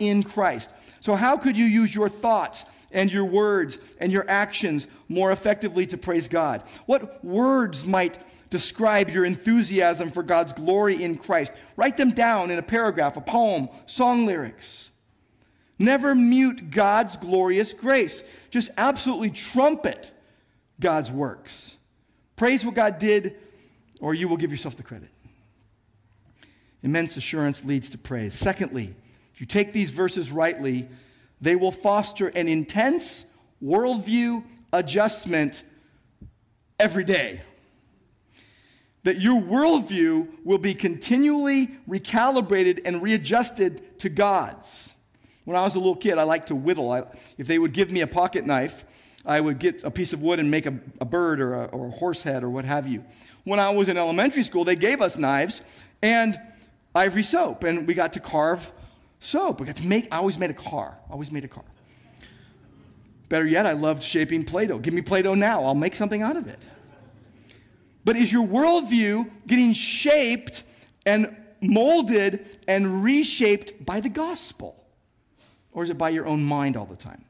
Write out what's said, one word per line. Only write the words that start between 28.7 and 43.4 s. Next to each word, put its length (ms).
if 60
you 60
take 260
these 180
verses 400
rightly, 580
they 160
will 160
foster 560
an 180
intense 800
worldview 840
adjustment 920
every 240
day. 380
That 180
your 200
worldview 880
will 140
be 160
continually 960
recalibrated 960
and 180
readjusted 960